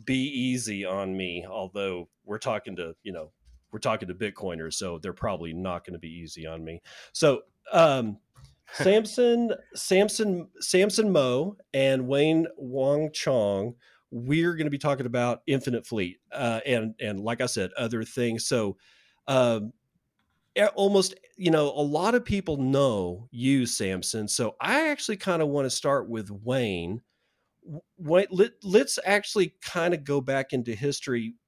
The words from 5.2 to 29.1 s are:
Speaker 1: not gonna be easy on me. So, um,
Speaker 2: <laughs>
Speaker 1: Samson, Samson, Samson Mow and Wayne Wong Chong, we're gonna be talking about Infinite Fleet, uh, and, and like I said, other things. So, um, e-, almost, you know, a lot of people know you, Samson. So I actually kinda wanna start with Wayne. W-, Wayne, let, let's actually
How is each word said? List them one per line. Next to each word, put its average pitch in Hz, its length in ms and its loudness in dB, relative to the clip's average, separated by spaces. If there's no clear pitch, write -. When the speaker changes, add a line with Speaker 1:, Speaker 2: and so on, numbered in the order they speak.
Speaker 1:
not 87 320 -6
gonna 87 140 -12
be 82 220 -14
easy 80 260 -14
on 80 180 -10
me. 82 160 -12
So, 143 300 2
um, 135 440 4
Speaker 2:
<laughs> - 300 -20
Speaker 1:
Samson, 220 800 4
Samson, 196 720 2
Samson 202 500 2
Mow 147 460 2
and 135 320 4
Wayne 156 400 4
Wong 139 540 0
Chong, 110 640 0
we're 151 420 0
gonna 156 160 -2
be 143 80 -4
talking 135 260 -2
about 120 440 0
Infinite 131 360 0
Fleet, 95 360 -4
uh, 120 340 -2
and, 110 360 0
and 104 180 -4
like 113 220 -4
I 127 60 0
said, 95 300 -2
other 117 280 -4
things. 117 420 -2
So, 107 300 0
um, 120 460 2
e-, 202 60 4
almost, 196 400 4
you 175 140 2
know, 151 220 4
a 143 100 0
lot 160 320 2
of 240 100 2
people 190 320 -2
know 123 760 2
you, 127 340 2
Samson. 101 600 -4
So 113 320 -2
I 277 300 2
actually 226 260 -4
kinda 170 280 0
wanna 143 260 0
start 139 380 0
with 110 220 -6
Wayne. 104 720 -2
W-, 156 180 -14
Wayne, 180 320 2
let, 190 220 2
let's 208 420 4
actually 196 580 0